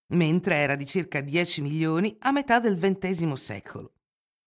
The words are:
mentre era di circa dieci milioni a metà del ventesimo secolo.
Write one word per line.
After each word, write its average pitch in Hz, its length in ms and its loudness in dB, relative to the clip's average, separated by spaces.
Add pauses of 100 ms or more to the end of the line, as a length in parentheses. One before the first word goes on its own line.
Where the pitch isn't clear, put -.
mentre 170 480 2
era 143 180 2
di 143 100 -6
circa 156 340 -4
dieci 156 440 -2
milioni 160 560 0
a 262 120 0
metà 277 280 4
del 220 180 2
ventesimo 180 580 0
secolo. 104 580 -10 (540)